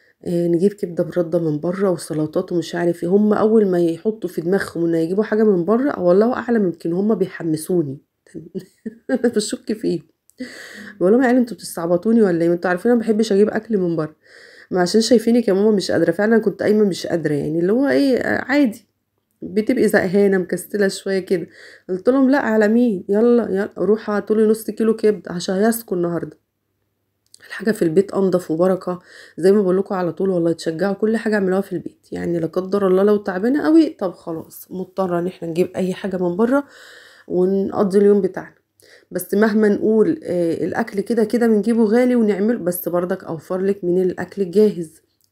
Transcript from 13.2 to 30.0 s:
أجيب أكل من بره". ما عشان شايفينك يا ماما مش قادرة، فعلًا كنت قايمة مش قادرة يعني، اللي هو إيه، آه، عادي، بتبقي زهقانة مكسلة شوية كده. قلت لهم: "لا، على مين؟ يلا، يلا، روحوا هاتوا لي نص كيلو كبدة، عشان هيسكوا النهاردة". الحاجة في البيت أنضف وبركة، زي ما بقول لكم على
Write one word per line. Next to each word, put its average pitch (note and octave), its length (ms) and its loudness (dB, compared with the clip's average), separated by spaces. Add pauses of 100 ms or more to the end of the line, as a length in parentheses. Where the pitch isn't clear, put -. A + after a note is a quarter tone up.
أجيب G3+ 160 4
أكل A3 300 -4
من F3 180 -2
بره". D#3 200 -6 (540)
ما F#3 100 0
عشان F3+ 200 2
شايفينك A#3 480 2
يا G3+ 40 4
ماما G3+ 180 2
مش F#3+ 200 0
قادرة، E3 200 2
فعلًا G#3+ 280 2
كنت G#3 240 -2
قايمة G#3+ 220 4
مش F3+ 220 -2
قادرة D3+ 280 -2
يعني، D3+ 260 -2
اللي F3+ 120 0
هو C4+ 160 0
إيه، C4+ 280 2
آه، - 280 -4
عادي، C4+ 420 0 (560)
بتبقي G#3+ 460 0
زهقانة G3 500 2
مكسلة F#3 500 -2
شوية G3 300 -4
كده. F3+ 280 -2 (420)
قلت F#3 200 -4
لهم: C4 220 4
"لا، C#4+ 80 2
على A3 300 2
مين؟ A3+ 400 0
يلا، A#3 420 2
يلا، F#3+ 280 -4
روحوا G#3 380 0
هاتوا G3+ 200 -2
لي A3 100 4
نص A3 240 0
كيلو A3 260 0
كبدة، G#3 360 -2
عشان F3 220 -4
هيسكوا G#3+ 420 0
النهاردة". E3+ 420 -4 (1080)
الحاجة G#3 240 -4
في A3+ 100 -6
البيت E3+ 320 0
أنضف F3+ 360 0
وبركة، F3+ 480 -2 (400)
زي F3+ 140 4
ما G#3 100 4
بقول F#3 160 0
لكم G3 160 -4
على F3+ 180 -2